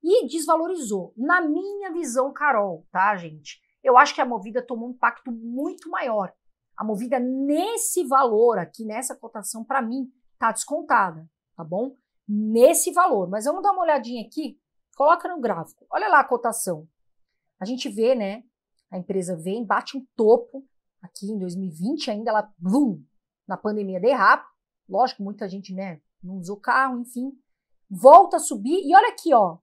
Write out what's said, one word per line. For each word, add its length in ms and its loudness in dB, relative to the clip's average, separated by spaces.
E 240 2
desvalorizou. 880 -4
Na 240 0
minha 540 -4
visão, 400 -4
Carol, 580 -2
tá, 240 0
gente? 460 -16
Eu 160 6
acho 160 6
que 80 -4
a 40 0
Movida 360 -8
tomou 280 -10
um 20 -12
impacto 400 -4
muito 580 -10
maior. 440 -6
A 80 -10
Movida, 360 -4
nesse 840 -2
valor 540 2
aqui, 260 -10
nessa 300 -8
cotação, 480 -14
pra 180 -4
mim, 300 -6
tá 160 0
descontada, 760 -2
tá 120 -16
bom? 280 -6
Nesse 680 4
valor. 360 2
Mas 140 -6
vamos 180 -2
dar 120 2
uma 80 -2
olhadinha 440 -2
aqui. 320 -12
Coloca 320 2
no 140 -8
gráfico. 500 -6
Olha 160 -2
lá 140 6
a 60 0
cotação. 600 -4
A 60 -10
gente 240 -8
vê, 260 0
né? 300 -8
A 80 -10
empresa 380 -6
vem, 300 -6
bate 320 -2
um 180 -14
topo 500 2
aqui 280 -14
em 80 -8
dois 200 -8
mil 100 -8
e 60 -10
vinte, 360 -6
ainda 220 -6
ela, 260 -2
blum, 460 0
na 120 -8
pandemia 420 -4
derrapa. 480 4
Lógico, 340 -2
muita 280 -8
gente, 240 -12
né, 280 -10
não 140 -12
usou 200 -12
carro, 440 -2
enfim. 300 -10
Volta 480 10
a 20 2
subir 460 -4
e 100 4
olha 140 8
aqui, 240 0
ó. 300 4